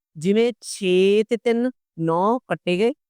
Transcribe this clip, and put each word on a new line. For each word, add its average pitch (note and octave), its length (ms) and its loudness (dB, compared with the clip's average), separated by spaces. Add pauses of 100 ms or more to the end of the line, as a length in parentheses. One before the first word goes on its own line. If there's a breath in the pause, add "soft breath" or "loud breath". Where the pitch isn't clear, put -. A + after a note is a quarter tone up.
(160)
ਜਿਵੇਂ G#3+ 440 0
ਛੇ F#3+ 680 2
ਤੇ A#3 80 -2
ਤਿੰਨ, A#3 340 -2 (280)
ਨੌ F3 400 0
ਕੱਟੇ F3+ 400 -4
ਗਏ, A#3 140 0 (180)